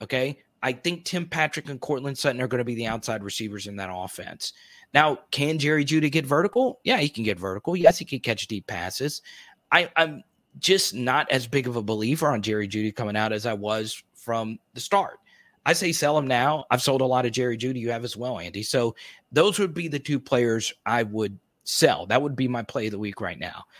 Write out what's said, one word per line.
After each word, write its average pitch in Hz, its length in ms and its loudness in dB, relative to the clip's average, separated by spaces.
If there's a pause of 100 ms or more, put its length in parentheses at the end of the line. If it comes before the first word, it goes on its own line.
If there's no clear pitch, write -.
okay? 131 380 -2 (220)
I 131 100 0
think 175 320 -4
Tim 175 220 -4
Patrick 156 420 -2
and 139 120 -10
Courtland 139 380 -4
Sutton 127 220 0
are 127 80 0
gonna 123 160 0
be 120 100 -4
the 113 120 -4
outside 110 360 -4
receivers 101 440 -8
in 101 100 -10
that 95 160 -6
offense. - 640 -10 (400)
Now, 147 240 4 (140)
can 151 260 0
Jerry 147 260 2
Jeudy 151 260 2
get 151 140 2
vertical? 202 600 2
Yeah, 247 140 2
he 147 100 2
can 113 160 -6
get 101 140 0
vertical. 98 380 -4
Yes, 175 220 6
he - 60 -8
can 131 160 -6
catch - 260 -2
deep 101 220 -6
passes. 98 540 -6 (500)
I, 170 240 6
I'm 160 260 2 (360)
just - 360 2
not 127 380 0
as 123 160 2
big 127 180 0
of 123 100 -4
a 113 60 -2
believer 113 460 0
on 117 140 0
Jerry 107 260 -2
Jeudy 107 260 -2
coming 104 220 -4
out 110 160 2
as 107 120 -4
I 113 100 -2
was 107 480 -4 (120)
from 113 440 -4 (140)
the 120 80 -12
start. - 380 0 (480)
I 160 60 6
say 175 180 0
sell 151 260 2
him 139 120 0
now. 131 420 2
I've 127 120 4
sold 135 180 4
a 131 60 2
lot 127 200 4
of 113 60 -2
Jerry 123 260 0
Jeudy. 127 220 -4
You 117 100 -4
have 117 140 -4
as 110 120 -8
well, 120 220 -6
Andy. 87 240 -8
So 117 320 0 (380)
those 175 260 4
would 185 160 0
be 170 140 -6
the 143 100 -4
two 139 220 -2
players 120 520 2 (140)
I 117 160 2
would 104 360 -4 (260)
sell. 98 420 2
That 120 160 4
would 143 140 -2
be 131 100 0
my 120 160 -2
play 110 240 -4
of 107 60 -4
the 101 60 -6
week 104 220 -6
right 90 180 -6
now. - 260 -10 (160)